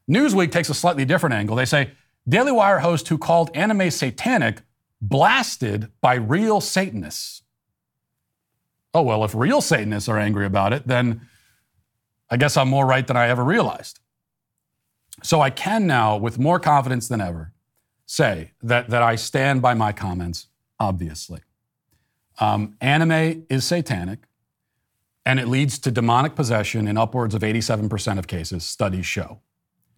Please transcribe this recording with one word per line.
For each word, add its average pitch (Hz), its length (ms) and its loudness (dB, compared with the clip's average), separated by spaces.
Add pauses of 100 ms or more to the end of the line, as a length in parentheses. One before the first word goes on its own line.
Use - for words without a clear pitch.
Newsweek 196 420 2
takes 165 180 0
a 151 40 -2
slightly 139 320 0
different 147 280 0
angle. 107 220 -2
They 127 100 2
say, 139 260 0 (360)
"Daily 226 240 2
Wire 202 280 4
host 170 280 0
who 160 100 0
called 165 380 2
anime 190 360 0
satanic 139 720 -2 (400)
blasted 131 920 0 (100)
by 127 140 4
real 180 460 0
Satanists." - 800 -6 (1500)
Oh, 165 80 4
well, 110 220 2
if 104 100 -2
real 165 260 2
Satanists 107 480 -2
are 107 120 0
angry 104 260 0
about 98 280 2
it, - 140 -6
then 123 340 0 (1080)
I 123 80 0
guess 139 200 4
I'm 131 120 4
more 135 160 2
right 131 200 2
than 123 120 0
I 120 120 4
ever 123 140 0
realized. 160 560 -2 (1200)
So 156 200 2
I 135 80 4
can 208 380 -2
now, 110 300 4
with 110 220 -4
more 160 200 2
confidence 127 480 0
than 113 140 -4
ever, 85 320 -8 (520)
say 95 460 -2 (120)
that, 120 260 0
that 120 140 2
I 117 120 2
stand 135 460 0
by 123 120 2
my 110 180 0
comments, 90 560 -6 (320)
obviously. 87 640 -6 (960)
Um, 107 420 0
anime 160 680 2
is 131 160 -2
satanic, 110 560 -4 (1080)
and 131 140 2
it 123 80 -4
leads 131 320 0
to 135 120 -2
demonic 120 420 2
possession 110 540 -2
in 104 100 0
upwards 113 380 -2
of 107 80 -2
eighty-seven 110 460 -2
percent 101 280 -4
of 92 80 -6
cases, 85 380 -8
studies 92 420 -4
show. - 340 -8 (580)